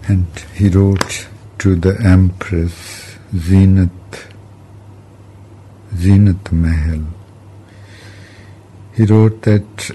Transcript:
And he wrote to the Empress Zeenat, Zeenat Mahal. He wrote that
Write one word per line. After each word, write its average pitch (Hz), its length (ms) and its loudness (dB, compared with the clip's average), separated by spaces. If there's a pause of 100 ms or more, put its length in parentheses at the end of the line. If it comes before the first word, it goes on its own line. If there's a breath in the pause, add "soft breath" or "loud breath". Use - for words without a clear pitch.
(140)
And 90 260 -4 (140)
he 98 160 0
wrote 98 500 0 (460)
to 95 100 2 (120)
the 98 60 0 (200)
Empress 90 680 -2 (720)
Zeenat, 95 680 2 (1900)
Zeenat 98 460 2 (140)
Mahal. 80 400 -2 (1900 loud breath)
He 113 140 4
wrote 110 260 4 (100)
that 104 480 -2